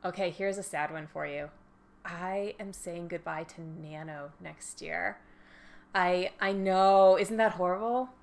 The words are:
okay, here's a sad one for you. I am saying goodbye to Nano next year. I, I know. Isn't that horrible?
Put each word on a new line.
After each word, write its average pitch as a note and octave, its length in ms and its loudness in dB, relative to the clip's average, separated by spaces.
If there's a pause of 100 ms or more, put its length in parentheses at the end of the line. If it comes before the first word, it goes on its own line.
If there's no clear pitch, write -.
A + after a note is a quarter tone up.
okay, F3+ 260 -4
here's G3 280 -4
a G3+ 60 -8
sad D3+ 280 -4
one D#3 160 -10
for D3+ 180 -10
you. D3 240 -8 (560)
I F#3+ 540 -6
am G3 140 -12
saying E3+ 360 -10
goodbye E3 340 -8
to E3 180 -16
Nano D#3 760 -12
next - 420 -16
year. E3+ 360 -4 (760)
I, F3+ 460 2
I G3 140 0
know. F#3+ 640 8
Isn't G3+ 200 0
that A3 160 4
horrible? G#3 560 -2 (140)